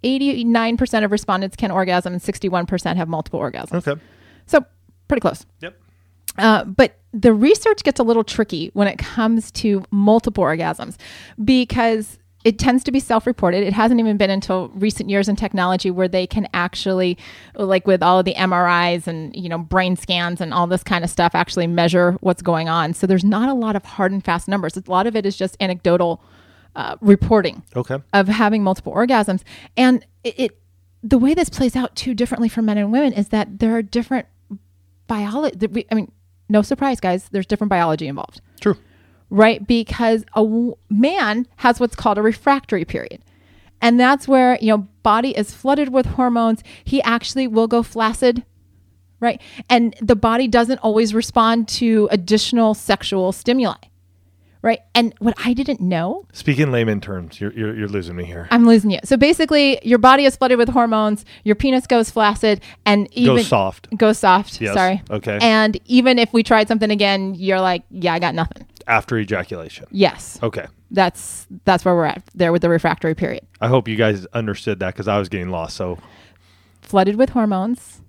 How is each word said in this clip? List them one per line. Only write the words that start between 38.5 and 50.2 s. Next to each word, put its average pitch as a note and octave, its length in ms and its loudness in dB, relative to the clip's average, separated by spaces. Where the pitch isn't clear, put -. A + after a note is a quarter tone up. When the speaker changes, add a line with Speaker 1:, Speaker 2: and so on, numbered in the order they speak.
Speaker 2:
True. G#3 160 0
Speaker 1:
Right? G#3+ 380 4
Because A3+ 540 0
a G#3+ 60 0
w-, A3+ 380 0
man B3 560 0
has A#3+ 200 2
what's B3 180 -2
called G#3 220 -2
a G#3 40 -2
refractory A3 640 0
period. - 360 -10
And A#3 180 4
that's C4+ 300 2
where, B3+ 320 4
you A3 60 0
know, G#3+ 200 2
body A#3 340 2
is G#3 160 -4
flooded C#4 360 0
with B3+ 160 0
hormones. A#3 580 0
He C4+ 180 0
actually A#3 440 -2
will A3+ 200 2
go A#3 160 2
flaccid, A#3 640 -2
right? A#3 220 -2
And A#3+ 320 2
the A3+ 140 4
body A#3 320 0